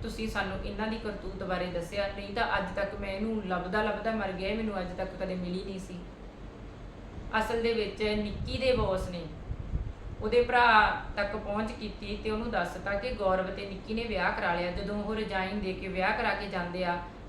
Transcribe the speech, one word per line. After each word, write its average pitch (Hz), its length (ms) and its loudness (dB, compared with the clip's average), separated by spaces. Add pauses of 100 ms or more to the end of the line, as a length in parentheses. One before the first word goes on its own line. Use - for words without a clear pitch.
ਤੁਸੀਂ 220 260 -2
ਸਾਨੂੰ 196 360 -2
ਇਹਨਾਂ 202 220 -2
ਦੀ 220 120 0
ਕਰਤੂਤ 190 440 -6
ਬਾਰੇ 180 240 0
ਦੱਸਿਆ, 175 400 -2
ਨਹੀਂ 202 280 -6
ਤਾਂ 202 240 2
ਅੱਜ 190 60 0 (120)
ਤੱਕ 202 180 0
ਮੈਂ 196 180 -4
ਇਹਨੂੰ 214 340 0
ਲੱਭਦਾ 180 360 2
ਲੱਭਦਾ 208 280 0
ਮਰ 202 220 0
ਗਿਆ, 190 160 -2
ਇਹ 208 80 0
ਮੈਨੂੰ 214 240 -2
ਅੱਜ 175 180 -4
ਤੱਕ 185 120 -2 (100)
ਕਦੇ 185 140 -2
ਮਿਲੀ 180 300 -2
ਨਹੀਂ 196 140 -6
ਸੀ। 180 200 -8 (1400)
ਅਸਲ 226 240 2
ਦੇ 233 100 4
ਵਿੱਚ 214 300 0
ਨਿੱਕੀ 208 560 0
ਦੇ 254 180 6
ਬੌਸ 190 320 2
ਨੇ 175 160 -6 (1000)
ਉਹਦੇ 233 200 6
ਭਰਾ 240 540 8 (200)
ਤੱਕ 202 200 0
ਪਹੁੰਚ 208 360 -2
ਕੀਤੀ 208 520 -6
ਤੇ 220 60 0
ਉਹਨੂੰ 226 200 0
ਦੱਸਤਾ 180 440 0
ਕਿ 240 160 0
ਗੌਰਵ 190 360 4
ਤੇ 196 200 -4
ਨਿੱਕੀ 196 280 -6
ਨੇ 226 100 0
ਵਿਆਹ 196 280 2
ਕਰਾ 180 220 2
ਲਿਆ। 175 160 2
ਜਦੋਂ 202 340 -2
ਉਹ 220 100 -2
ਰਿਜ਼ਾਈਨ 196 460 0
ਦੇ 190 120 0
ਕੇ 185 160 -4
ਵਿਆਹ 185 280 2
ਕਰਾ 220 180 2
ਕੇ 196 120 -2
ਜਾਂਦੇ 180 380 -2
ਆ 175 140 2 (300)